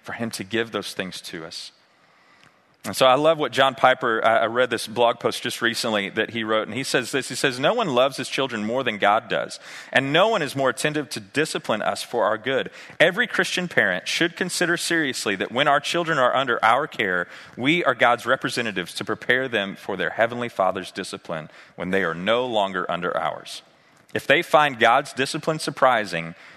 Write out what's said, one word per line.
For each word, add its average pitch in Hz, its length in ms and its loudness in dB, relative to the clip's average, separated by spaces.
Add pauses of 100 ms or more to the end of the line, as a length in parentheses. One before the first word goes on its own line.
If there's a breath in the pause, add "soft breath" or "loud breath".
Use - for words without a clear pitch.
for - 100 -12
him 117 200 -6
to - 120 -8
give 113 260 -2
those 104 240 -6
things 92 280 -8
to 82 220 -12
us. - 280 -14 (1120 soft breath)
And 98 120 -8
so 131 100 4
I 127 80 6
love 151 240 2
what 139 140 -2
John 135 220 2
Piper, 127 500 2
uh, 113 160 4
I 113 60 2
read 120 240 0
this 113 160 -4
blog 117 340 2
post 113 220 -2
just - 180 -8
recently 110 500 0
that 107 200 -2
he 113 140 -6
wrote, 110 240 0
and 104 80 -10
he 131 80 -4
says 127 260 -2
this, 131 180 -4
he 131 60 -10
says, 123 240 0
"No 156 160 2
one 233 140 -2
loves 135 280 2
his 131 120 -6
children 120 360 -4
more 120 180 -2
than 110 160 -4
God 101 300 2
does, 78 320 -4 (320 loud breath)
and 135 200 2
no 180 160 6
one 220 140 0
is 131 140 -4
more 135 140 2
attentive 151 400 -2
to - 100 -8
discipline 135 600 -2
us 98 200 -2
for 117 220 0
our 107 140 2
good. 110 320 -4 (280 loud breath)
Every 185 280 4
Christian 180 420 -2
parent 98 400 2
should 165 280 0
consider 175 400 -2
seriously 139 600 -2
that 95 160 -6
when 135 160 2
our 147 120 4
children 165 380 -2
are 123 160 4
under 123 300 0
our 123 220 4
care, 90 420 -2 (280 loud breath)
we 156 280 0
are 135 100 2
God's 120 320 2
representatives 117 680 -2
to - 100 -8
prepare 127 440 0
them 101 280 -2
for - 200 -8
their 87 140 -2
heavenly 117 380 -2
Father's 92 440 -2
discipline 87 580 -10 (260 loud breath)
when 90 140 -6
they 95 140 2
are 82 100 -2
no 110 320 0
longer 101 440 -2
under 87 260 -2
ours. - 460 -6 (520 soft breath)
If - 120 -6
they 165 140 6
find 147 380 4
God's 117 340 4
discipline 156 460 -2
surprising, 104 760 0 (220 loud breath)